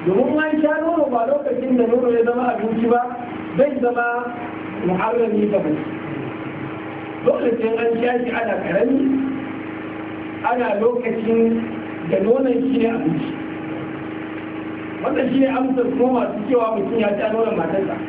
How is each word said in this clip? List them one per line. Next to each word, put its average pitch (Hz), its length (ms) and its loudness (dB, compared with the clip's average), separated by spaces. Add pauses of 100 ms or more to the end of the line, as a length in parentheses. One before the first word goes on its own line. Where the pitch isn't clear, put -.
Domin 240 400 2
an 302 180 2
sha 302 200 4
nono 320 260 2
ba 240 240 0
lokacin 262 460 0
da 233 100 4
nono 247 240 4
ya 233 140 4
zama 247 180 2 (160)
abinci 226 320 0
ba, 240 100 4 (540)
bai 277 240 6
zama 240 560 0 (480)
muharrami 208 680 2
ga 202 80 2
mace. 156 300 0 (1400)
Dole - 320 2
sai 220 240 -2
an 233 160 0
sha 240 240 0
shi 247 120 -2
ana 226 280 -2
ƙarami, 262 400 2 (1400)
ana 247 240 0 (140)
lokacin 226 840 2 (480)
da - 80 2
nonon 240 400 4
shi - 180 2
ne 226 140 4
abinci. - 400 -2 (1700)
Wannan 262 320 0
shi 269 80 2
ne 269 80 6
amsar 254 380 2 (120)
ko 247 140 4
masu 214 280 0 (100)
cewa 226 260 4
mutum 208 240 0
ya 208 80 2 (100)
sha 220 140 0
nonon 220 240 2
matarsa. 156 400 0 (140)